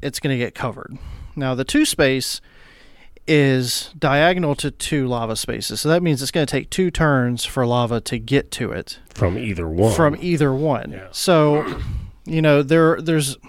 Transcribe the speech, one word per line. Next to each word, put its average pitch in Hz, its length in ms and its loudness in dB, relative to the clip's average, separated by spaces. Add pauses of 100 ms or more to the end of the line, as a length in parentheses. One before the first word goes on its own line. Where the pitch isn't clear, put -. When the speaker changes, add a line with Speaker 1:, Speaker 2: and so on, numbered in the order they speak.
Speaker 1:
it's 139 160 -6
gonna 135 200 -2
get 120 160 -4
covered. - 440 -10 (380)
Now, 131 180 -2
the 127 100 -4
two 302 200 2
space 131 560 0 (880)
is 135 680 2
diagonal 151 600 2
to 143 160 -6
two 139 340 -2
lava 117 300 -2
spaces. 113 440 -6
So 147 80 0
that 175 140 4
means 151 200 2
it's 135 100 -6
gonna 160 140 0
take - 240 -4
two 185 200 0
turns 127 540 2
for 127 200 -2
lava 120 360 0
to 120 180 -6
get 127 340 -2
to 113 200 -6
it. - 260 -10 (160)
Speaker 2:
From 92 240 -2
either 87 300 -6
one. 92 260 2
Speaker 1:
From 156 260 2
either 156 320 2
one. 135 380 -2
Speaker 2:
Yeah. 95 220 -14
Speaker 1:
So, 151 680 2 (440)
you 160 180 0
know, 147 220 6
there, 160 360 4
there's, 156 360 -2 (120)